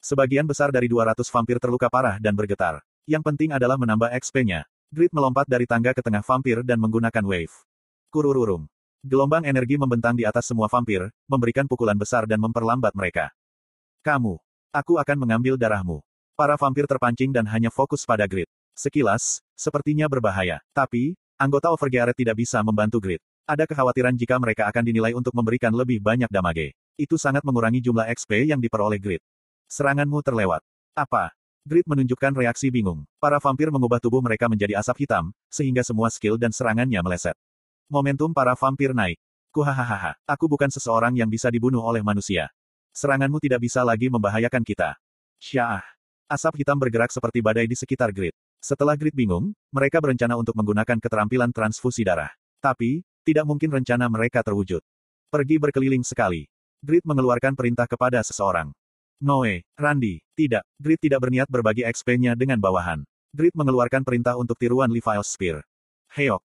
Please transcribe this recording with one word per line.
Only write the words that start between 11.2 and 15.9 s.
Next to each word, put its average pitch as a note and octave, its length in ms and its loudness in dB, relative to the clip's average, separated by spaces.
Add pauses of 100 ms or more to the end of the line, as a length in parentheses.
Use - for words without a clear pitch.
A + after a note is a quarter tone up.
memberikan C3 360 2
pukulan A#2+ 320 0
besar G#2+ 320 0
dan G#2+ 160 0
memperlambat A2+ 480 0
mereka. F2 400 -4 (720)
"Kamu. B2 320 0 (400)
Aku D#3 240 2
akan C#3+ 240 0
mengambil B2 320 2
darahmu." G2+ 480 -2 (320)